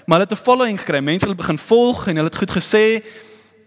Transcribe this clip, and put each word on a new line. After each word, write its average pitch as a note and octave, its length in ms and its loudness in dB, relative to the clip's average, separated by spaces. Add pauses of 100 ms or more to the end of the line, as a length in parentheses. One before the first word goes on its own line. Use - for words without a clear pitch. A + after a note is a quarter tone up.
Maar E3 120 4
hulle F#3+ 100 0
het G#3 100 -8
'n - 60 -18
following B3 340 2
gekry. D3 220 -4
Mense C#3+ 120 -2
het F#3+ 100 -2
hulle G3+ 120 -4
begin D#3+ 240 -4
volg A#3+ 480 2
en F3 100 -2
hulle D#3 120 0
het - 80 -10
goed - 140 -4
gesê. G#3+ 520 2 (640)